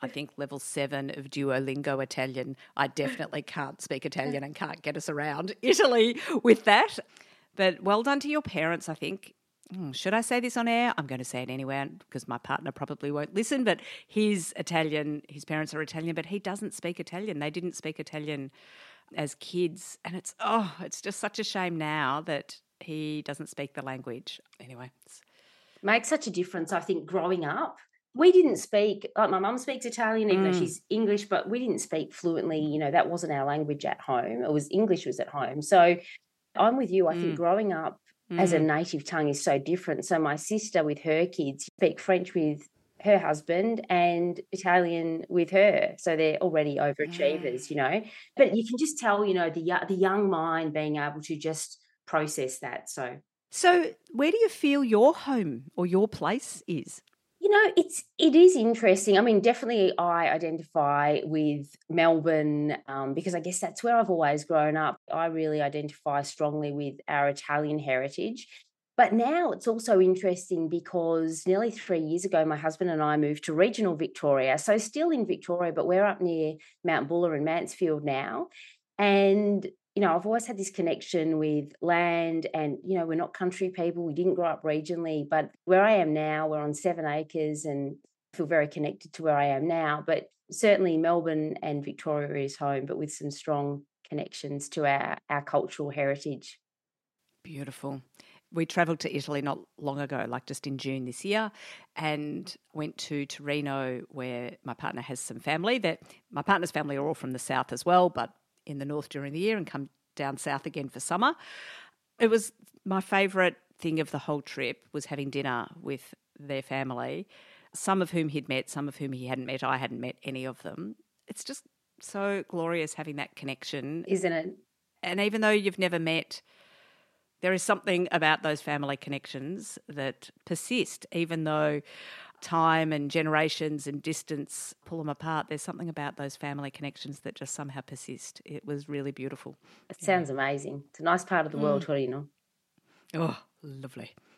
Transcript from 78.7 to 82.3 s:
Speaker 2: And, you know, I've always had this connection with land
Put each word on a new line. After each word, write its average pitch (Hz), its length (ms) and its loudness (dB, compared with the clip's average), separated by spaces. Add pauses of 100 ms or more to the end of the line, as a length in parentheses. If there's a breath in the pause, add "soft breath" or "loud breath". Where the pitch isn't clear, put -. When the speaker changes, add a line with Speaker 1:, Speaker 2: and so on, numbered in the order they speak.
Speaker 2:
And, 196 680 4 (300)
you 202 60 0
know, 170 140 4
I've 175 100 -2
always 226 200 0
had 226 120 -10
this 190 120 -6
connection 160 720 -2
with 151 320 0 (100)
land 170 720 0